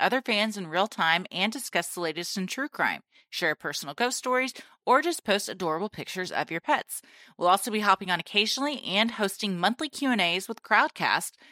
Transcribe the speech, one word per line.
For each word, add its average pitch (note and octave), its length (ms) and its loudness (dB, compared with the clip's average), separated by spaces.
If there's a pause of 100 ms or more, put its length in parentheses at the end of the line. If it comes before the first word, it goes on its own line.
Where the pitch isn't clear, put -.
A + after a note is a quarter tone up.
other A#3+ 220 4
fans G#3+ 340 0
in F#3+ 80 -6
real E3+ 220 0
time E3+ 440 2
and F#3+ 220 0
discuss F3+ 360 -4
the - 120 -8
latest E3 340 -4
in F#3 120 -2
true C4+ 200 -6
crime, A2+ 340 -2 (280)
share D#3+ 240 0
personal D3 400 -8
ghost B3 240 -2
stories, B3+ 340 0 (320)
or C4+ 200 4
just E4 200 -4
post G3+ 240 0
adorable F3 420 -2
pictures F3 420 -8
of D3 180 -2
your E3 120 -4
pets. - 420 -2 (340)
We'll E3+ 120 4
also G3 200 4
be G#3+ 120 0
hopping G3 280 4
on F3 100 2
occasionally A3 600 0
and G#3 300 2
hosting G3+ 480 -2
monthly G#3+ 300 2
Q C4+ 200 -2
and A#3+ 120 2
A's F3 260 2
with - 160 -10
Crowdcast, F3 680 2 (180)